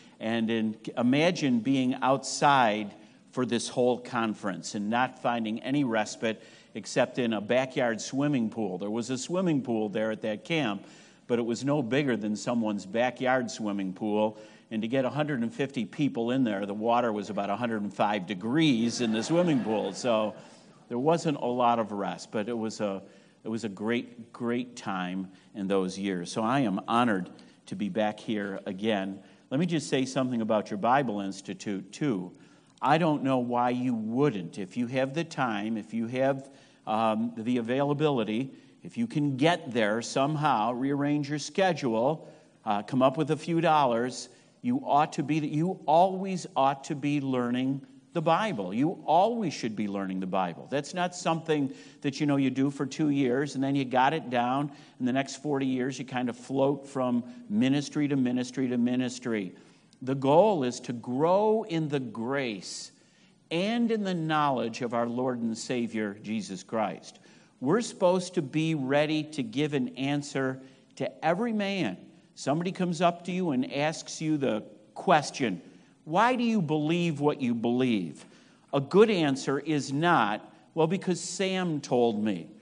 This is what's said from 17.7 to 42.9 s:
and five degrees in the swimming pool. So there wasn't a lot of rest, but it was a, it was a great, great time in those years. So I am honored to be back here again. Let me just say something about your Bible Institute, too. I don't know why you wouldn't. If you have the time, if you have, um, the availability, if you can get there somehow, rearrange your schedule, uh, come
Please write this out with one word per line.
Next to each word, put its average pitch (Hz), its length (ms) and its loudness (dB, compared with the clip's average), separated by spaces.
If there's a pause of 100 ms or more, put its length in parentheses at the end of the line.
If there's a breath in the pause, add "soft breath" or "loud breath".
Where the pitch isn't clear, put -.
and 101 100 -4
five 104 360 0
degrees 117 760 2
in 117 100 2
the 110 120 0
swimming 160 400 2
pool. 101 300 0
So 107 420 0 (540 loud breath)
there 120 100 -4
wasn't 156 380 2
a - 80 -4
lot 120 340 4
of 104 120 -2
rest, 95 400 -4
but 104 160 -2
it 120 100 -2
was 110 240 -4
a, 98 200 -2 (420 loud breath)
it 107 60 -8
was 110 140 -4
a 113 60 -4
great, 113 600 -4
great 120 440 -4
time 92 540 -6 (260 loud breath)
in 98 120 -4
those 92 300 0
years. 95 340 -4
So 117 120 -2
I 127 180 2
am 98 260 0
honored 113 440 2 (360 loud breath)
to - 80 -10
be 98 140 -4
back 107 300 -2
here 101 480 -6
again. 98 520 -2 (300 loud breath)
Let 131 100 0
me 180 80 2
just 165 220 -2
say 131 160 2
something 127 360 -2
about 107 280 2
your 107 80 -4
Bible 117 420 2
Institute, 95 720 -8
too. 95 400 -2 (500 loud breath)
I 135 160 4
don't 156 260 0
know 135 160 2
why 120 320 0
you 123 220 -2
wouldn't. 110 640 -2
If 95 200 -10
you 120 100 -2
have 131 260 -2
the 165 120 -2
time, 113 500 -2
if 104 180 -8
you 113 140 -2
have, 131 420 0 (380 loud breath)
um, 110 480 2
the 120 220 0
availability, 131 920 0 (320 loud breath)
if 90 140 -16
you 117 80 0
can 147 300 0
get 156 380 2
there 110 280 2
somehow, 139 720 2
rearrange 139 580 0
your 147 100 -4
schedule, 143 920 0 (340 loud breath)
uh, 104 200 -2
come 127 180 0